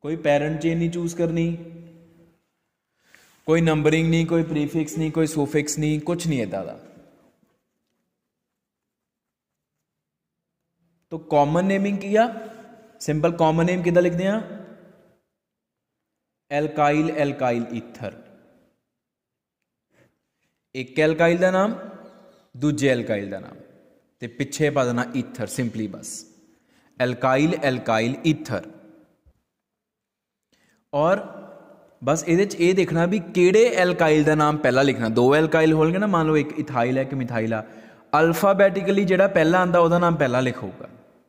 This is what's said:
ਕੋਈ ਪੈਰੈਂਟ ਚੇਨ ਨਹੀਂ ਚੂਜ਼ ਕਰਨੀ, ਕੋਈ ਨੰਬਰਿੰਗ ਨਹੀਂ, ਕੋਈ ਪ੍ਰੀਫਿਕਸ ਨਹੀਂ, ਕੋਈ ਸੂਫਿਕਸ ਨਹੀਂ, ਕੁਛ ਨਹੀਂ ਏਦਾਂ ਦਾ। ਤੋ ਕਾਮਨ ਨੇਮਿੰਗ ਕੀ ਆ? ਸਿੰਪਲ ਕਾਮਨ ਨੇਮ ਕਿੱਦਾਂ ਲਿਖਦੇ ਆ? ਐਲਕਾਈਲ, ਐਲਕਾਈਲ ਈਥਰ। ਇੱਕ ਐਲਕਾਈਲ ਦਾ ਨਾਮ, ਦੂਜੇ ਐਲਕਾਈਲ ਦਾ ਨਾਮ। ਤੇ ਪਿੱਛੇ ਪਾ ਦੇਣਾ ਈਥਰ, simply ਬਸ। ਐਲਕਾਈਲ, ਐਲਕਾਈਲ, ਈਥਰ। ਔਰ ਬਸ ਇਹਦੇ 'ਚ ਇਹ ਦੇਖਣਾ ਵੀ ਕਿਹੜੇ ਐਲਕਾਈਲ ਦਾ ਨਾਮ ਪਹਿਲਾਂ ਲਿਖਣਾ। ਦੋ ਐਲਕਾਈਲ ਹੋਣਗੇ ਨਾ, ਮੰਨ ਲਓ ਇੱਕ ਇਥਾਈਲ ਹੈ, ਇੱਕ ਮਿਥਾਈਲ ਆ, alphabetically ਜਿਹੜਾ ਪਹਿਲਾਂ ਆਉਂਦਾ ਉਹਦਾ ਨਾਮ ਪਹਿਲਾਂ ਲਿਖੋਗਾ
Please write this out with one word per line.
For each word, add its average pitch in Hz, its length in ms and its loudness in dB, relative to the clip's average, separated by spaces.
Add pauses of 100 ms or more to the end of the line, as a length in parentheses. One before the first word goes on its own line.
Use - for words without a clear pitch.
ਕੋਈ 156 140 -6
ਪੈਰੈਂਟ 151 460 0
ਚੇਨ 165 160 0
ਨਹੀਂ 170 120 0
ਚੂਜ਼ 170 260 -6
ਕਰਨੀ, 170 420 -2 (1900)
ਕੋਈ 165 160 2
ਨੰਬਰਿੰਗ 160 480 2
ਨਹੀਂ, 165 180 2
ਕੋਈ 165 160 2
ਪ੍ਰੀਫਿਕਸ 156 540 -4
ਨਹੀਂ, 160 140 -2
ਕੋਈ 160 160 0
ਸੂਫਿਕਸ 151 520 -2
ਨਹੀਂ, 151 200 -2
ਕੁਛ 170 280 -6
ਨਹੀਂ 139 140 -2
ਏਦਾਂ 95 240 -6
ਦਾ। 65 140 -14 (4000)
ਤੋ 165 80 -10
ਕਾਮਨ 156 480 2
ਨੇਮਿੰਗ 196 320 0
ਕੀ 196 180 -4
ਆ? 226 120 4 (720)
ਸਿੰਪਲ 160 380 0
ਕਾਮਨ 165 280 2
ਨੇਮ 180 160 -2
ਕਿੱਦਾਂ 175 200 4
ਲਿਖਦੇ 175 260 0
ਆ? 214 140 -2 (2000)
ਐਲਕਾਈਲ, 151 600 0
ਐਲਕਾਈਲ 135 600 -2
ਈਥਰ। - 520 -12 (2500)
ਇੱਕ 131 240 -8
ਐਲਕਾਈਲ 165 380 4
ਦਾ 185 140 2
ਨਾਮ, 196 240 0 (800)
ਦੂਜੇ 143 300 0
ਐਲਕਾਈਲ 110 420 -2
ਦਾ 98 100 -10
ਨਾਮ। - 220 -20 (600)
ਤੇ 123 60 -12
ਪਿੱਛੇ 143 420 -2
ਪਾ 135 160 0
ਦੇਣਾ 123 200 -2 (100)
ਈਥਰ, 120 320 -8 (140)
simply 110 280 -6
ਬਸ। - 360 -16 (760)
ਐਲਕਾਈਲ, 131 520 0 (100)
ਐਲਕਾਈਲ, 120 520 0 (120)
ਈਥਰ। 131 400 -4 (2250)
ਔਰ 170 280 2 (840)
ਬਸ 151 240 -2
ਇਹਦੇ 175 180 2
'ਚ 202 100 -10
ਇਹ 170 180 2
ਦੇਖਣਾ 170 320 0
ਵੀ 190 140 0
ਕਿਹੜੇ 185 460 4 (100)
ਐਲਕਾਈਲ 175 480 2
ਦਾ 151 120 2
ਨਾਮ 151 220 2
ਪਹਿਲਾਂ 135 260 2
ਲਿਖਣਾ। 117 260 0
ਦੋ 123 260 4
ਐਲਕਾਈਲ 160 380 4
ਹੋਣਗੇ 160 240 2
ਨਾ, 208 100 -2
ਮੰਨ 165 200 2
ਲਓ 156 100 2
ਇੱਕ 147 220 -4
ਇਥਾਈਲ 127 380 -2
ਹੈ, 131 40 -2
ਇੱਕ 135 120 -6
ਮਿਥਾਈਲ 120 400 -4
ਆ, 110 100 -6 (580)
alphabetically 196 840 2
ਜਿਹੜਾ 185 240 4
ਪਹਿਲਾਂ 175 320 2
ਆਉਂਦਾ 175 200 2
ਉਹਦਾ 170 200 4
ਨਾਮ 175 160 2
ਪਹਿਲਾਂ 131 260 0
ਲਿਖੋਗਾ 120 480 -6 (400)